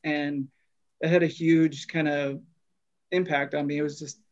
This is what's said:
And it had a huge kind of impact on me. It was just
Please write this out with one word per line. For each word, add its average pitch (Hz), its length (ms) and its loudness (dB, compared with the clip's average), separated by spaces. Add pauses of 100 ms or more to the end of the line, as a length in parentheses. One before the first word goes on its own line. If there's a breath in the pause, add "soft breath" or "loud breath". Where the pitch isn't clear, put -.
And 147 460 -4 (500)
it 160 100 0
had 175 140 6
a 160 40 2
huge 160 600 2
kind 156 220 0
of 143 320 -2 (720)
impact 147 440 0
on 147 100 0
me. 147 120 -2
It 151 40 -2
was 147 160 -4
just 147 220 -14 (120)